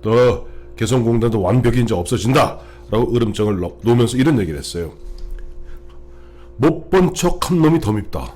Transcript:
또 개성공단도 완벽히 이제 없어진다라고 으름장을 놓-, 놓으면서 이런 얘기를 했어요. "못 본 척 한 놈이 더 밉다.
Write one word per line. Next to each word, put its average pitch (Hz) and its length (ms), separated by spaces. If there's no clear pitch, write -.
또 120 440
개성공단도 117 640
완벽히 117 420
이제 110 100
없어진다라고 117 1200
으름장을 107 440
놓-, 87 240
놓으면서 120 360
이런 135 200
얘기를 78 200
했어요. 80 340
"못 143 320
본 185 220
척 - 380
한 175 100
놈이 160 200
더 107 120
밉다. 82 440